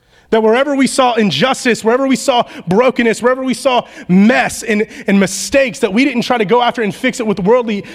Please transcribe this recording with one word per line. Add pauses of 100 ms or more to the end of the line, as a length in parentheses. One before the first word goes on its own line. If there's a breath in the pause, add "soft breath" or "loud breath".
(300 soft breath)
that
wherever
we
saw
injustice,
wherever
we
saw (200 loud breath)
brokenness,
wherever
we
saw (220 loud breath)
mess
and, (200 loud breath)
and
mistakes,
that
we
didn't
try
to
go
after
and
fix
it
with
worldly (120)